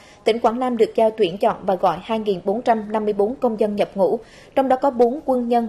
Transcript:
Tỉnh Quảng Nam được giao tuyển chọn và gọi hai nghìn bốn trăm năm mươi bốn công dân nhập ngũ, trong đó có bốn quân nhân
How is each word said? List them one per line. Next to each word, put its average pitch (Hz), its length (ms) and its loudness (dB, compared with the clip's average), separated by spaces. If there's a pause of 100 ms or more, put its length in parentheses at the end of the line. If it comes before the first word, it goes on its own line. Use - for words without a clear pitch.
(240)
Tỉnh 233 140 2
Quảng 233 200 0
Nam 254 180 -2
được 220 180 2
giao 220 220 4
tuyển 185 220 0
chọn 214 240 0
và 190 120 -2
gọi 180 280 0
hai 226 160 -4
nghìn 202 260 -2
bốn 208 180 -2
trăm 220 300 0
năm 214 120 -2
mươi 208 100 -2
bốn 202 200 0
công 226 260 -2
dân 208 160 -2
nhập 196 180 0
ngũ, 196 260 0 (340)
trong 269 140 2
đó 262 80 4
có 277 140 0
bốn 240 340 2
quân 247 240 0
nhân 233 200 0